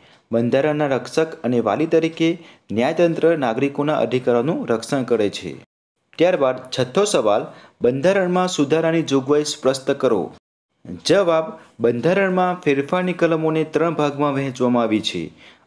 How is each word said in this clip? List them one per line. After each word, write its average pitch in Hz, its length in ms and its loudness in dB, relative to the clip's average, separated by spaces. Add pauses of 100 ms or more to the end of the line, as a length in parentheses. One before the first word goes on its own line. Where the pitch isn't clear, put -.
(320)
બંધારણના 139 560 0
રક્ષક 139 560 -2
અને 123 160 0
વાલી 110 260 0
તરીકે 165 520 0 (340)
ન્યાયતંત્ર 160 680 2
નાગરિકોના 139 600 0
અધિકારોનું 127 720 0
રક્ષણ 120 360 -2
કરે 110 260 0
છે. 87 260 -12 (640)
ત્યારબાદ 147 540 0
છઠ્ઠો 131 320 0
સવાલ, 127 420 2 (360)
બંધારણમાં 180 680 2
સુધારાની 160 540 0
જોગવાઈ 139 420 2
સ્પષ્ટ 135 480 -2
કરો. 120 420 0 (720)
જવાબ, 165 480 2 (260)
બંધારણમાં 180 840 0
ફેરફારની 156 520 0
કલમોને 160 500 0
ત્રણ 160 300 -2
ભાગમાં 143 400 -2
વહેંચવામાં 123 500 0
આવી 107 180 0
છે. 85 300 -6 (360)